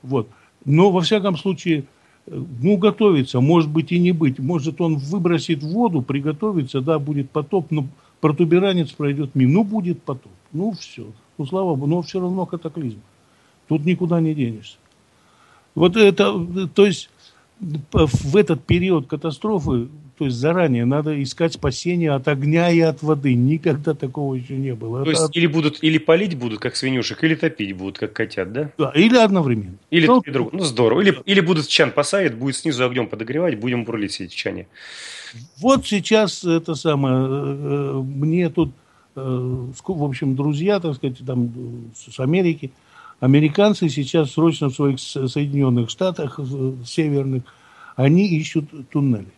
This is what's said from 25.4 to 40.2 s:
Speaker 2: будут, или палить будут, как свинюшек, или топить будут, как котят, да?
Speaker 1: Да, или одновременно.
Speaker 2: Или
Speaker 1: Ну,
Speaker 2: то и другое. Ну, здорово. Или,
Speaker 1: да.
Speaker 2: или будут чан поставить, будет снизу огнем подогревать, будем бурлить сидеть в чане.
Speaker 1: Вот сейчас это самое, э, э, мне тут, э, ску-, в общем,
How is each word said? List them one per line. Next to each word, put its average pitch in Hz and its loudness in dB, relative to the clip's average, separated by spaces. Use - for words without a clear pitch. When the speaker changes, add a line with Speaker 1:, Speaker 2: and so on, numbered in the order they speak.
Speaker 2:
будут, 151 0
или 156 2
палить 170 2
будут, 113 -6
как - -6
свинюшек, 127 -4
или 160 4
топить 110 -4
будут, 98 -10
как - -6
котят, 101 -6
да? 143 -6
Speaker 1:
Да, 139 -2
или 220 4
одновременно. 135 2
Speaker 2:
Или 160 4
Speaker 1:
Ну, 247 6
Speaker 2:
то 151 -8
и - -6
другое. 120 -2
Ну, 190 -2
здорово. 120 2
Или, 202 4
Speaker 1:
да. 131 -4
Speaker 2:
или 196 4
будут 160 0
чан 143 2
поставить, 151 0
будет 131 -4
снизу 127 -2
огнем 123 -2
подогревать, 127 -4
будем 120 -2
бурлить 107 -4
сидеть 92 -10
в - -14
чане. 92 -6
Speaker 1:
Вот 254 2
сейчас 208 0
это 165 0
самое, 139 0
э, 131 2
э, 139 -4
мне 151 0
тут, 156 0
э, 127 -4
ску-, - -8
в 147 -2
общем, 135 -2